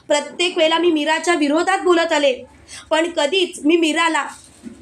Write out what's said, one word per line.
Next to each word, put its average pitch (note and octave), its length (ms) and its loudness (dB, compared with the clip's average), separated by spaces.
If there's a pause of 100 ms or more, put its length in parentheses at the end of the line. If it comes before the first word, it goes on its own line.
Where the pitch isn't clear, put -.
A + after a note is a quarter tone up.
प्रत्येक D4+ 500 -2
वेळेला E4 200 2
मी E4+ 140 2
मीराच्या D#4+ 420 0
विरोधात E4+ 460 0
बोलत E4 340 2
आले, C#4+ 300 0 (460)
पण D#4+ 200 0
कधीच F4 560 -2
मी E4+ 120 4
मीराला D#4+ 480 0 (560)